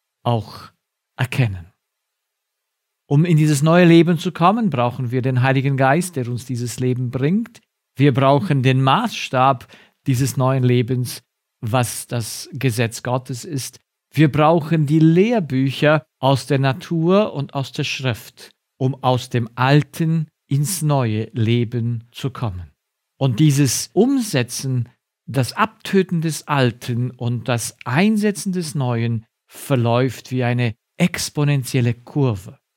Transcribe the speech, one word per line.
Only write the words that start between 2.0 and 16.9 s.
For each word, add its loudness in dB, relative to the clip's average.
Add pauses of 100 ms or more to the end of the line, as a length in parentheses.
Um 2
in 4
dieses 2
neue 6
Leben 6
zu -4
kommen, 2
brauchen -2
wir -2
den 0
Heiligen 2
Geist, 2
der -4
uns -8
dieses -8
Leben -2
bringt. -2 (340)
Wir 6
brauchen 4
den 4
Maßstab 0 (400)
dieses 0
neuen 0
Lebens, 0 (400)
was -2
das -8
Gesetz -2
Gottes -8
ist. -10 (320)
Wir 4
brauchen 2
die 2
Lehrbücher 2 (140)
aus 0
der 0
Natur 0